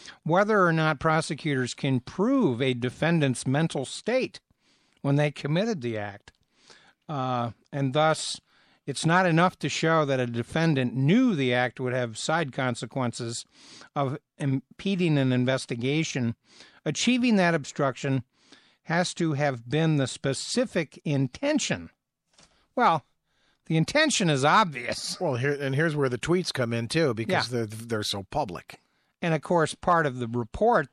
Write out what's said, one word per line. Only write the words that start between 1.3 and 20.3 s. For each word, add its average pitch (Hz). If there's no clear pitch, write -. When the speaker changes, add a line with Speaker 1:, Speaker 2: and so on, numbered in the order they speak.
Speaker 1:
can 135
prove 185
a 135
defendant's 135
mental 147
state -
when 139
they 147
committed 170
the 117
act. 104
Uh, 127
and 139
thus, 156
it's 139
not 175
enough 165
to 151
show 160
that 135
a 123
defendant 127
knew 196
the 131
act 123
would 127
have 123
side 160
consequences 120
of 139
impeding 156
an 131
investigation. 127
Achieving 240
that 175
obstruction 135
has 170
to 160
have 131
been 156
the 135
specific -